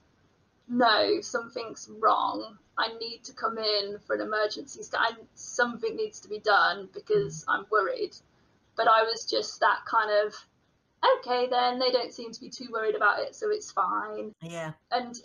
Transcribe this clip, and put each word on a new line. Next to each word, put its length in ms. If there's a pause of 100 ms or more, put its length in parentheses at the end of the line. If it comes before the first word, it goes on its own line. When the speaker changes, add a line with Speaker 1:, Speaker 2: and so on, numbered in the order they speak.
(680)
Speaker 1:
"No, 540
something's 680
wrong. 720 (180)
I 120 (100)
need 240
to 100
come 240
in 480
for 100
an 60
emergency 640
scan. 320 (180)
Something 640
needs 260
to 80
be 100
done 540
because 520
Speaker 2:
Mm. 100
Speaker 1:
I'm 160
worried." 440 (600)
But 120
I 160
was 220
just 360
that 240
kind 260 (160)
of, 80 (840)
"Okay 280
then, 320
they 120
don't 220
seem 180
to 80
be 120
too 200
worried 240
about 240
it, 160
so 140
it's 220
fine." 680
Speaker 2:
Yeah. 320 (180)
Speaker 1:
And 340